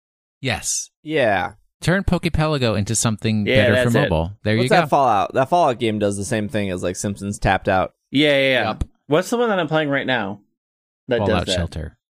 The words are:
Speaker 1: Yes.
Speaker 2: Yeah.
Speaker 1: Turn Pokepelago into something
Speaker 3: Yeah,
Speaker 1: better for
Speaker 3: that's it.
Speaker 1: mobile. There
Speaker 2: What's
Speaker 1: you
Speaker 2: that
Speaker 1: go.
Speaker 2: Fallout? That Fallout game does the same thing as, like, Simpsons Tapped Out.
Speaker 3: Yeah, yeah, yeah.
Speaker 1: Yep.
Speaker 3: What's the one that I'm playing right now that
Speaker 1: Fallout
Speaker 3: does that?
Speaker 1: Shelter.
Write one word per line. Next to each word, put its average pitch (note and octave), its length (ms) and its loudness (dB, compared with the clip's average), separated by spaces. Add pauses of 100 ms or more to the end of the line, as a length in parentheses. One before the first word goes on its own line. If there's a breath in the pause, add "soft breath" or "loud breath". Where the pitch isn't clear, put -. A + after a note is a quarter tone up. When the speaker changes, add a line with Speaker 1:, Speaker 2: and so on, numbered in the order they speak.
(400)
Speaker 1:
Yes. - 500 -4 (120)
Speaker 2:
Yeah. A2 500 0 (280)
Speaker 1:
Turn F#3 240 0
Pokepelago D#3 720 0
into G#2 180 -2
something A2 520 0
Speaker 3:
Yeah, B2+ 100 2 (140)
Speaker 1:
better A#2+ 60 4
for B2 140 2
Speaker 3:
that's A#2 40 2
it. G#2+ 60 4 (100)
Speaker 1:
mobile. E2+ 220 0 (100)
There G#2+ 140 0
Speaker 2:
What's A#2 80 2
Speaker 1:
you B2+ 60 0
Speaker 2:
that F3 140 4
Speaker 1:
go. C#3+ 40 -4
Speaker 2:
Fallout? B2 460 2
That C3 140 2
Fallout D#3 300 2
game G#2+ 200 -2
does G2+ 180 0
the G2+ 80 -6
same G#2+ 240 -2
thing G2+ 220 -4
as, F#2 120 -4
like, F#2 140 -4
Simpsons G2+ 420 -6
Tapped F#2+ 300 2
Out. F#2 260 0 (160)
Speaker 3:
Yeah, D3 280 2
yeah, C3+ 120 2
yeah. A#2 180 0
Speaker 1:
Yep. G#2+ 160 -6 (240)
Speaker 3:
What's E3+ 220 0
the A#3+ 60 0
one A#3+ 140 0
that G3 80 0
I'm D#3+ 100 -2
playing D#3 220 0
right C3+ 160 -2
now G#2+ 340 -4 (680)
that A#2+ 100 0
Speaker 1:
Fallout G2+ 280 0
Speaker 3:
does F#2+ 80 -2
that? F2 60 0
Speaker 1:
Shelter. D#2+ 380 -8 (180)